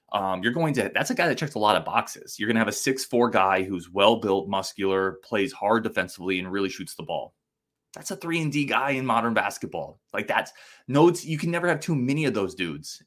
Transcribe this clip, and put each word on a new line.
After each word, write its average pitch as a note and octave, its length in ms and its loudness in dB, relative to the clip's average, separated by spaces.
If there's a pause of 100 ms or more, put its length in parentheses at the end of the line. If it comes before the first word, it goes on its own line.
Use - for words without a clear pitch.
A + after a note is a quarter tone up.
(140)
um, F#2+ 280 -2
you're A#2 100 0
going D#3 220 0
to, G#2+ 200 0
that's - 180 0
a B3 40 -4
guy F3 120 2
that C3+ 100 0
checks D3 160 -6
a A2 60 -4
lot G#2 160 6
of E2 100 0
boxes. - 540 -4
You're G#2 80 -4
gonna A2+ 120 4
have G#2+ 80 2
a G#2 60 0
six C3+ 320 -2
four A#2+ 240 4
guy F#2+ 320 4
who's F2+ 280 -6
well G2+ 260 6
built, G2 340 0
muscular, F#2+ 720 -2
plays G2+ 300 -2
hard G#2+ 300 2
defensively, F#2 560 -4
and F#2 120 -8
really G2 180 -2
shoots - 260 -12
the - 80 -12
ball. D#2 320 -8 (580)
That's - 180 -10
a F#3 40 -8
three E3+ 260 -2
and D3+ 100 0
D D3 120 0
guy C3 280 0
in C3 140 -2
modern A2+ 280 2
basketball. G2 640 -2 (140)
Like, G2 120 -4
that's - 280 -2 (340)
no, D3 220 6
it's, E3+ 160 -2
you D#3 120 -4
can D#3 140 -2
never F3 160 -2
have D#3 140 0
too E3 140 0
many C#3 280 0
of B2 100 2
those G2 220 -2
dudes D#2 520 -8